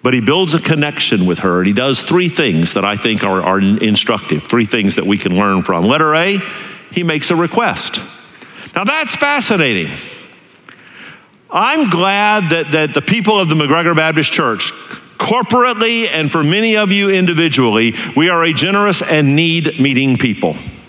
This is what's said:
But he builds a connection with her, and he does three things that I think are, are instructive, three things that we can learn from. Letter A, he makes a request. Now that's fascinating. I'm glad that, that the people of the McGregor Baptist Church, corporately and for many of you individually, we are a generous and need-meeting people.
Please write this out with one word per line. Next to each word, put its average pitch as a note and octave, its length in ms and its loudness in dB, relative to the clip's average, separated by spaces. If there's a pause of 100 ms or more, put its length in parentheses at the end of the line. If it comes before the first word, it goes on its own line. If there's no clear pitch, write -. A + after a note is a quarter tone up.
But B2+ 100 2
he B2+ 80 2
builds D#3 320 0
a E3 80 0
connection D3 640 0
with F2 140 0
her, F2+ 220 0
and F#2 60 2
he G2+ 60 2
does B2+ 300 0
three F3 260 0
things E2+ 460 0
that G2 100 -2
I G2+ 100 -2
think G#2+ 300 -2
are, F#2+ 160 0
are F#2 180 0
instructive, G#2+ 840 0
three A#2 240 0
things G2+ 300 0
that - 100 -2
we G2+ 100 2
can F#2 180 -2
learn F#2+ 280 2
from. F2 240 0
Letter D3+ 280 2
A, F#3+ 240 0 (540)
he F3 100 -4
makes D#3 280 -2
a F3 60 2
request. E3+ 680 -2 (760)
Now F#3+ 80 -2
that's D4 320 -2
fascinating. E3 720 0 (1600)
I'm C4 380 0
glad G3 640 0
that, D#3 220 0
that D#3 200 0
the C#3+ 80 0
people G#3+ 400 0
of F3 80 0
the D#3 60 2
McGregor D#3+ 420 2
Baptist D#3 340 0
Church, A#2 420 -2 (440)
corporately A#3 920 0
and D3+ 220 -2
for D#3+ 140 0
many G#3+ 320 2
of G3+ 160 2
you G3+ 160 2
individually, D3+ 840 2 (200)
we D#3+ 140 4
are E3+ 160 2
a E3 80 0
generous F#3+ 480 0
and D3 340 2
need-meeting C#3+ 840 0
people. F#2 360 -2 (340)